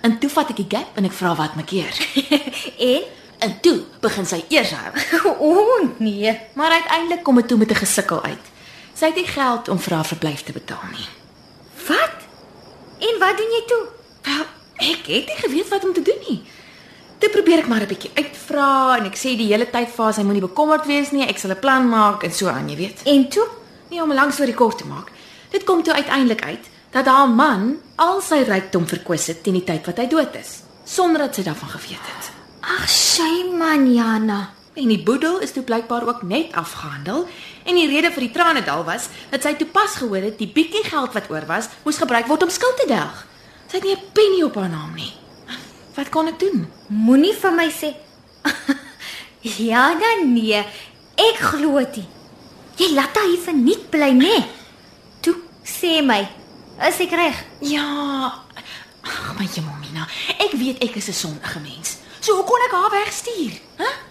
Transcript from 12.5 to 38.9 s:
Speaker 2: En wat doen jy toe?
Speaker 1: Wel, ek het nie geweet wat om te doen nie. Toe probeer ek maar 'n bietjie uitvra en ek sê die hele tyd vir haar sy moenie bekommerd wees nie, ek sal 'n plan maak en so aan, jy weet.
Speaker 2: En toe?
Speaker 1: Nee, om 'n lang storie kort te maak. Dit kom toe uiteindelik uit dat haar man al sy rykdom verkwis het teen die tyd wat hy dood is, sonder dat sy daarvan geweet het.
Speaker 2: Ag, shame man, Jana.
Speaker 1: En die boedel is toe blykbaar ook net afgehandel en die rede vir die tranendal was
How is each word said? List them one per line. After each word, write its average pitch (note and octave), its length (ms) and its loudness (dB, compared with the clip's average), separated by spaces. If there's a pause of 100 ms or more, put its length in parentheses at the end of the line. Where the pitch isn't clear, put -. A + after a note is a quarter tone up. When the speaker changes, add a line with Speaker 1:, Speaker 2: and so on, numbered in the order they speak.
Speaker 2:
En A4 220 -2
wat F#4+ 180 2
doen A4 200 -2
jy A4+ 120 -2
toe? A#4 140 2 (460)
Speaker 1:
Wel, D4 160 -2 (480)
ek - 120 -8
het - 240 -2
nie D#5 160 -8
geweet D4+ 240 -2
wat G4 160 -2
om F#4 80 0
te E4+ 80 0
doen G4+ 280 0
nie. G#3+ 120 -4 (760)
Toe G#4 160 2
probeer E4 300 4
ek - 40 -4
maar A3+ 140 2
'n G3+ 80 -4
bietjie - 240 -8
uitvra C#4 840 2
en G#3+ 80 -2
ek G3 120 -8
sê C4 160 -2
die A3 160 0
hele A3 200 4
tyd A#3+ 200 -2
vir A#3+ 160 -4
haar G#3+ 80 2
sy G#3+ 80 -2
moenie G3+ 200 2
bekommerd D4+ 440 2
wees C#4+ 260 0
nie, C#4 140 0
ek G#3+ 120 -4
sal F#3+ 140 -4
'n F#3+ 80 -4
plan C4 300 4
maak G#3+ 340 4
en F3 80 -4
so F#3 160 -2
aan, C#3+ 220 -4
jy D3 60 -8
weet. F#3 300 -8
Speaker 2:
En C4+ 240 6
toe? G#4+ 180 2 (420)
Speaker 1:
Nee, E4+ 120 -6
om D#4 100 0
'n C#4 40 2
lang C#4 180 2
storie B3+ 200 0
kort A#3 240 2
te - 80 -12
maak. C#3 260 -14 (380)
Dit G4 140 -2
kom E4+ 200 2
toe E4 100 0
uiteindelik C4 500 2
uit D#3+ 220 -10 (260)
dat C4 140 0
haar C4+ 240 6
man A#3+ 480 4 (180)
al F#4 260 2
sy D4 220 2
rykdom F#3+ 440 0
verkwis E3 400 -4
het E3 160 -8
teen G3 100 0
die F3+ 100 0
tyd D#3+ 220 -4
wat E3+ 120 -6
hy B3 100 -2
dood D#4 280 0
is, - 260 -14 (220)
sonder E4+ 360 2
dat C4+ 160 -2
sy G3 80 -4
daarvan D3+ 260 -6
geweet - 360 -14
het. - 260 -14 (300)
Speaker 2:
Ag, - 280 -4
shame F4 680 2
man, D4+ 360 4
Jana. A3 560 0 (240)
Speaker 1:
En C4+ 140 -2
die G3+ 160 2
boedel D#4+ 360 0
is - 120 -6
toe B3+ 120 -6
blykbaar A#3 440 -2
ook A#3+ 140 -4
net G3 320 -4
afgehandel D#3+ 760 -6 (360)
en F4+ 120 0
die E4 120 4
rede D#4 240 2
vir D4+ 100 -4
die A#3+ 100 -4
tranendal A3+ 520 2
was F3 260 -6 (200)